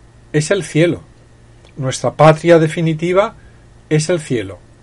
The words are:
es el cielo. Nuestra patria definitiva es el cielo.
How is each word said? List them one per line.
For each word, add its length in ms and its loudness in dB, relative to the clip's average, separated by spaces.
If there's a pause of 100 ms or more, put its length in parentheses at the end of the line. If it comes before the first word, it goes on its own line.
(340)
es 160 -2
el 140 0
cielo. 380 0 (760)
Nuestra 360 -6
patria 440 4
definitiva 800 0 (520)
es 220 -2
el 100 0
cielo. 380 -6 (260)